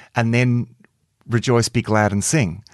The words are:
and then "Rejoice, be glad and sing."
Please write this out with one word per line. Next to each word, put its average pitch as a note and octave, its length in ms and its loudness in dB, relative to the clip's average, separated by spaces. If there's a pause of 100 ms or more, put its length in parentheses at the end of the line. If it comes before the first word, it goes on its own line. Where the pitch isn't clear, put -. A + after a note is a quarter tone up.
(160)
and A#2 200 0
then A#2+ 320 0 (600)
"Rejoice, A#2 400 0
be A#2 140 -2
glad G#2+ 280 2
and G2+ 120 -2
sing." G2+ 400 -2 (100)